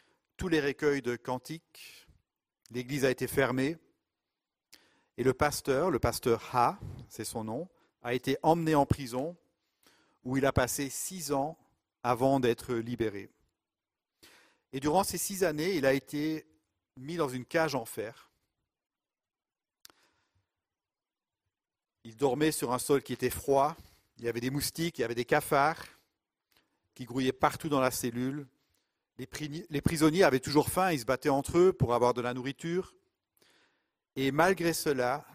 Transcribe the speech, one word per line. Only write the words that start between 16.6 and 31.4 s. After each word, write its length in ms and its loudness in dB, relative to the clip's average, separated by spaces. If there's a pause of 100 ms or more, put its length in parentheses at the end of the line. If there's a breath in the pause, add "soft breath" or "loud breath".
mis 220 -10
dans 100 0
une 180 -8
cage 300 0
en 80 -4
fer. 480 -12 (3750 soft breath)
Il 100 -18
dormait 380 2
sur 180 -4
un 80 0
sol 240 2
qui 80 -10
était 180 -2
froid. 460 0 (420 soft breath)
Il 60 -14
y 60 -4
avait 100 -4
des 100 -4
moustiques, 480 -4
il 40 -2
y 20 0
avait 100 -2
des 120 -2
cafards 600 2 (1080)
qui 100 -14
grouillaient 300 -2
partout 340 0
dans 140 2
la 100 2
cellule. 560 -4 (680)
Les 100 -12
pri-, 420 -10
les 120 -4
prisonniers 420 4
avaient 160 6
toujours 300 2
faim, 240 0
ils 80 -2
se 40 -12
battaient 240 -2
entre 280 0